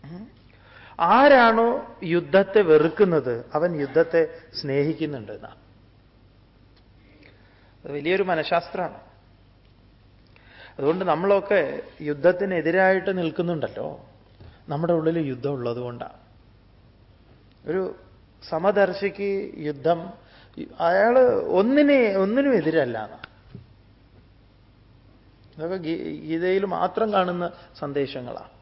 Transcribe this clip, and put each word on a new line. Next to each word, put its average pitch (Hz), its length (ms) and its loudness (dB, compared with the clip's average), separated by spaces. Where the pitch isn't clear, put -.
ഉം. 180 160 -14
ആരാണോ 233 520 6
യുദ്ധത്തെ 190 480 4
വെറുക്കുന്നത്, 156 640 4
അവൻ 170 120 0
യുദ്ധത്തെ 160 380 2
സ്നേഹിക്കുന്നുണ്ട് 143 760 -4
എന്നാ. - 160 -18
അത് 147 160 -14
വലിയൊരു 180 340 0
മനഃശാസ്ത്രമാണ്. 175 680 -4
അതുകൊണ്ട് 165 360 0
നമ്മളൊക്കെ 190 500 2
യുദ്ധത്തിനെതിരായിട്ട് 180 1120 2
നിൽക്കുന്നുണ്ടല്ലോ, 160 680 -4
നമ്മുടെ 165 260 -2
ഉള്ളിൽ 165 200 0
യുദ്ധം 131 260 -6
ഉള്ളതുകൊണ്ടാണ്. 120 600 -8
ഒരു 185 120 -2
സമദർശിക്ക് 196 800 0
യുദ്ധം, 151 320 -2
അയാള് 220 360 4
ഒന്നിനെ, 277 400 4
ഒന്നിനും 262 360 0
എതിരല്ല 147 380 -2
എന്നാ. - 120 -20
ഇതൊക്കെ 170 300 -8
ഗീ-, 160 300 -6
ഗീതയിൽ 180 360 -2
മാത്രം 185 380 -2
കാണുന്ന 180 300 0
സന്ദേശങ്ങളാ. 135 640 -8